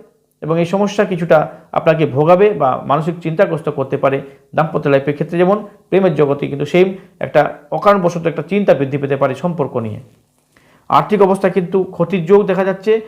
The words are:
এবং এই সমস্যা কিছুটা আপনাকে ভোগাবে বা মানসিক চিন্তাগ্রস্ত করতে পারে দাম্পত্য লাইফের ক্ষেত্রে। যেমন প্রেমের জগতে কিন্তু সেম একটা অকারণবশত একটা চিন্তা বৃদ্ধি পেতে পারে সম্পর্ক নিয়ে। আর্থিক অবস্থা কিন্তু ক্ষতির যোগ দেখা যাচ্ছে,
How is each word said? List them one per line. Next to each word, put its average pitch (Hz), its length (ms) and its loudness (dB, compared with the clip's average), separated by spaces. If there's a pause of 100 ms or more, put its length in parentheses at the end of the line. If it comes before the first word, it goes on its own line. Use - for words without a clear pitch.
(420)
এবং 156 200 -2
এই 165 120 -2
সমস্যা 202 280 0 (100)
কিছুটা 165 260 2 (400)
আপনাকে 160 260 2 (120)
ভোগাবে 180 300 4 (160)
বা 131 80 2 (200)
মানসিক 156 240 -2 (100)
চিন্তাগ্রস্ত 160 440 -2 (100)
করতে 135 240 -2
পারে 135 160 2 (380)
দাম্পত্য 151 360 -2
লাইফের 139 240 0
ক্ষেত্রে। 165 260 -6
যেমন 190 160 2 (300)
প্রেমের 185 320 2
জগতে 139 320 0
কিন্তু 143 200 -6
সেম 180 140 4 (400)
একটা 147 140 2 (360)
অকারণবশত 175 560 2
একটা 147 180 -8
চিন্তা 202 280 2
বৃদ্ধি 139 240 -2
পেতে 139 200 -2
পারে 131 100 0 (100)
সম্পর্ক 160 320 -4 (120)
নিয়ে। 107 140 -10 (920)
আর্থিক 185 360 2
অবস্থা 196 300 0
কিন্তু 185 220 0 (160)
ক্ষতির 170 360 -2
যোগ 202 100 8 (100)
দেখা 190 180 0
যাচ্ছে, 190 240 -2 (160)